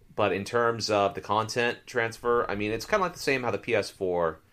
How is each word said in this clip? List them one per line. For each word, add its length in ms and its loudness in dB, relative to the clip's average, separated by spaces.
But 180 2
in 120 -2
terms 460 0
of 240 4
the 60 -10
content 640 0
transfer, 640 0
I 60 -2
mean, 160 -2
it's 140 -4
kinda 200 0
like 100 -4
the 40 -18
same 260 0
how 60 -2
the 80 0
P 160 -2
S 160 2
four 500 0